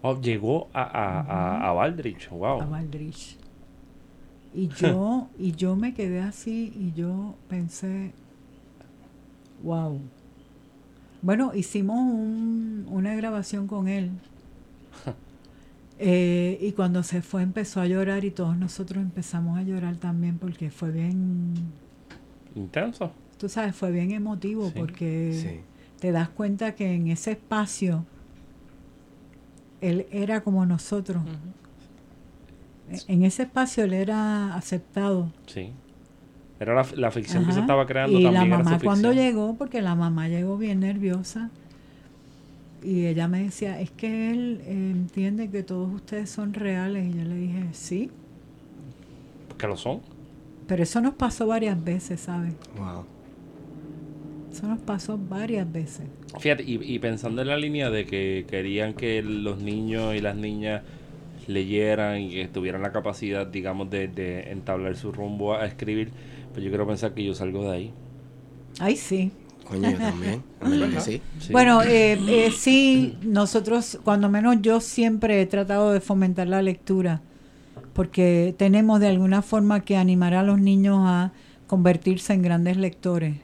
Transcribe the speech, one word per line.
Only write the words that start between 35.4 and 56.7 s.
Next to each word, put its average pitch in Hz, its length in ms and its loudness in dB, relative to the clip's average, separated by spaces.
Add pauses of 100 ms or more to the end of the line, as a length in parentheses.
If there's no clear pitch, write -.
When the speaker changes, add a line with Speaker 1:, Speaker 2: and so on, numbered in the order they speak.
Speaker 1:
Sí. 98 260 -10 (880)
Era 107 140 0
la, 131 220 4
la 120 160 0
ficción 170 340 0
que 175 60 2
se 185 80 2
Speaker 2:
Ajá. 214 60 2
Speaker 1:
estaba 139 200 4
creando 131 340 2
Speaker 2:
Y 180 40 10
la 180 80 8
Speaker 1:
también 180 220 6
era 175 100 4
su 170 80 4
Speaker 2:
mamá 170 120 4
cuando 202 280 4
Speaker 1:
ficción. 262 140 6
Speaker 2:
llegó, 226 320 0
porque 262 260 -4
la 175 120 0
mamá 165 320 0
llegó 180 300 -2
bien 202 220 0
nerviosa, 196 720 -2 (1300)
y 180 200 0
ella 165 240 0
me 180 140 0
decía, 196 360 -6
"Es 185 120 -6
que 220 400 -4
él, 240 340 -2
eh, 190 260 -2
entiende 196 580 -2
que 196 140 -6
todos 185 300 -4
ustedes 208 360 -8
son 208 240 -6
reales". 190 600 -2
Y - 20 -4
yo 165 60 -4
le 170 120 -4
dije, 180 360 -4
"Sí". 190 400 -6 (1400)
Speaker 1:
Porque - 200 -8
lo 101 100 -4
son. 147 240 -6 (680)
Speaker 2:
Pero 175 160 0
eso 170 160 0
nos 262 140 2
pasó 233 340 -2
varias 220 340 0
veces, 175 380 -4
¿sabes? 175 340 -6 (240)
Speaker 3:
Wow. 90 280 -8 (1500)
Speaker 2:
Eso - 160 -10
nos 226 140 -4
pasó 208 360 -6
varias 196 540 -6
veces. 160 360 -8 (320)
Speaker 1:
Fíjate, 147 240 2
y, 120 120 -4 (180)